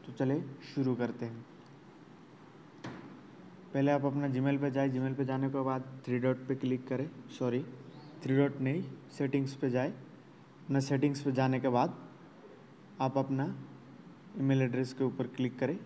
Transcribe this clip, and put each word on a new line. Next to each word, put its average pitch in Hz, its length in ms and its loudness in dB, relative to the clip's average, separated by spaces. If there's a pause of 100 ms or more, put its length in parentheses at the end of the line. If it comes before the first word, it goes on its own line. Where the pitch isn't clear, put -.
तो 127 120 -12
चले 135 180 2 (380)
शुरू 131 220 2
करते 120 300 -2
हैं। 117 200 -10 (2250)
पहले 143 180 4
आप 143 140 2
अपना 139 280 2
Gmail 135 280 2
पे 143 100 2
जाए, 139 180 4
Gmail 131 280 0
पे 139 80 2
जाने 131 240 0
के 135 200 0
बाद 131 180 -2 (180)
three 123 140 2
dot 127 280 2
पे 131 80 0
क्लिक 127 320 0
करें, 131 220 -2 (300)
Sorry 127 240 2 (600)
three 135 140 4
dot 135 240 4
नहीं, 143 220 2 (340)
settings 135 380 2
पे 139 140 0
जाए। 127 200 4
अपना - 920 -4 (100)
settings 143 320 2
पे 143 100 2
जाने 131 280 4
के 131 100 2
बाद 127 280 4 (1040)
आप 135 160 2
अपना 135 360 0 (840)
email 135 220 6
address 127 320 0
के 135 100 0
ऊपर 123 320 0
click 127 240 0
करें। 135 160 2 (100)